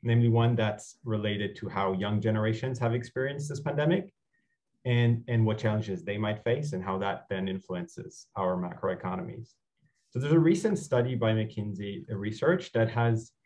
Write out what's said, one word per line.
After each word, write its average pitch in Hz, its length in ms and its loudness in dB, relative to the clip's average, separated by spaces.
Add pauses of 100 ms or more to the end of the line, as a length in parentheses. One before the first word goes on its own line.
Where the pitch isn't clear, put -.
namely 117 280 4
one 117 260 6
that's 107 480 -2
related 104 540 -2
to 101 100 -8
how 98 240 0
young 101 300 0
generations 110 580 0
have 117 140 2
experienced 135 560 -4
this 139 100 -6
pandemic 156 540 0 (720)
and, 120 420 4
and 113 180 4
what 107 120 2
challenges 107 460 -2
they 101 140 -4
might 107 260 -2
face 147 280 0
and 92 100 -6
how 95 160 -2
that 98 320 -4
then 95 200 -2
influences - 800 -8 (100)
our 92 180 0
macroeconomies. 92 920 -6 (640)
So 127 80 -4
there's 147 120 0
a 165 80 8
recent 185 400 4
study 127 360 0
by 113 180 2
McKinsey 101 760 -4
Research 110 600 0
that 113 180 2
has 117 440 0 (120)